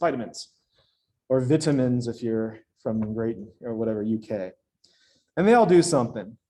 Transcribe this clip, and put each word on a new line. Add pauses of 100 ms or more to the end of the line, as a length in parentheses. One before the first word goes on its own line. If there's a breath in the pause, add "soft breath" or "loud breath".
vitamins. (800)
Or
vitamins
if
you're (220)
from
Great, (260)
or
whatever,
U
K. (840)
And
they
all
do
something. (140)